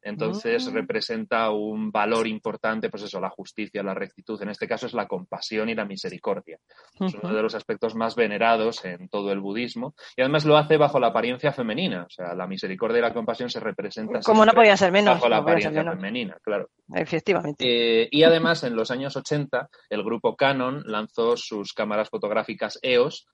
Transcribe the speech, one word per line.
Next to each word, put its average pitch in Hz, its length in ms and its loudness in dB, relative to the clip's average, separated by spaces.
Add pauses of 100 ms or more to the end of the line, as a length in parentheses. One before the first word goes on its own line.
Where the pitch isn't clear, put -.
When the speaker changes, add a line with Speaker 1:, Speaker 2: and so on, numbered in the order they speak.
Speaker 1:
Entonces, 110 680 -4
Speaker 2:
Mm. - 40 -10
Speaker 1:
representa 110 760 -2
un 107 400 -4
valor 110 360 0
importante, 110 640 -4
pues 101 140 -12
eso, 95 160 -8
la 92 100 -4
justicia, 101 520 -10
la 95 120 -4
rectitud. 98 480 -10
En 101 80 -6
este 107 180 -8
caso 226 180 -4
es 113 80 -8
la 107 140 -4
compasión 107 600 -6
y 113 60 -4
la 110 120 -4
misericordia. 98 720 -8 (420)
Es 190 140 -2
uno 104 100 -12
Speaker 2:
Ujú. 107 100 -4
Speaker 1:
de 110 80 0
los 110 120 -2
aspectos 110 400 -4
más 113 200 -2
venerados 113 720 2
en 90 240 -12
todo 101 240 -4
el 98 80 -4
budismo. 117 540 -8 (220)
Y - 40 -2
además 147 240 2
lo 151 120 8
hace 151 200 4
bajo 143 240 4
la 117 80 4
apariencia 123 440 -2
femenina. 117 520 -4
O 87 60 -20
sea, 87 240 -8
la 92 120 -6
misericordia 95 520 -2
y 120 40 4
la 117 120 0
compasión 117 360 -6
se 117 100 -8
representan 110 600 -6
Speaker 2:
Como 214 220 8
no 220 80 8
Speaker 1:
siempre 226 100 8
Speaker 2:
podía 208 140 10
ser 180 160 4
menos, 202 220 6
Speaker 1:
bajo 175 140 2
la 220 100 4
Speaker 2:
no - 60 2
podía 170 160 4
ser - 100 -2
Speaker 1:
apariencia - 120 0
Speaker 2:
menos. - 140 -4
Speaker 1:
femenina, 98 460 -6
claro. 101 260 -4 (260)
Speaker 2:
Efectivamente. 160 680 -2 (380)
Speaker 1:
Eh, 117 80 0
y 147 140 6
además, 165 400 4
en 120 120 -2
los 113 140 -2
años 135 260 -4
ochenta, 139 520 -2 (200)
el 104 160 -4
grupo 110 320 -2
Canon 135 500 0
lanzó 110 500 -2
sus 104 360 -8
cámaras 107 380 -2
fotográficas 107 720 -4
eos, 127 520 2